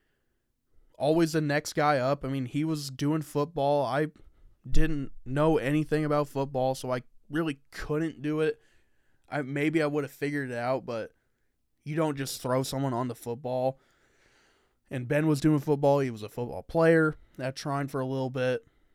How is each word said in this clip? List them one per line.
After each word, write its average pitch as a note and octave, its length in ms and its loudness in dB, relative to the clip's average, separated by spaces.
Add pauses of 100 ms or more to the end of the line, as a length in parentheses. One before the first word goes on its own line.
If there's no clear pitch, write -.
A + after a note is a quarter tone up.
(1000)
always D#3+ 340 2
the D#3+ 80 2
next D3+ 340 -2
guy D3 240 4
up. C#3 260 0
I C3 40 -4
mean, C3+ 180 -4
he C#3+ 180 -2
was D3+ 260 -4
doing C#3+ 320 -2
football. C#3+ 640 0
I D3 220 0 (600)
didn't D3+ 440 6 (120)
know D3 320 2
anything D3+ 480 0
about D3 240 0
football, C3+ 460 -2
so B2+ 180 -6
I B2+ 100 -2 (280)
really D3+ 300 -2 (100)
couldn't D3+ 520 -4
do D3+ 180 -2
it. D3+ 200 0 (720)
I, D3 120 -4
maybe D3 400 0
I D3+ 40 2
would D3 180 -2
have B2+ 80 -12
figured C#3+ 380 -4
it A#2+ 60 -6
out, A#2+ 300 -2
but A2+ 260 -6 (720)
you D3 120 -6
don't D#3 200 0
just C3+ 260 -8
throw B2+ 200 0
someone C3+ 320 -2
on B2 140 -2
the A#2+ 60 -6
football. B2+ 680 -4 (1120)
And B2+ 180 -8
Ben D3 180 2
was D3 140 4
doing D3+ 200 4
football. C#3+ 400 2
He C3+ 100 -2
was A2 120 -10
a G#2 60 -12
football A#2+ 340 -8
player E3 540 4 (220)
at C3 180 -6
Trine C#3+ 320 -4
for C#3+ 120 -4
a C3 60 -4
little C3 240 -4
bit. B2+ 360 -2 (280)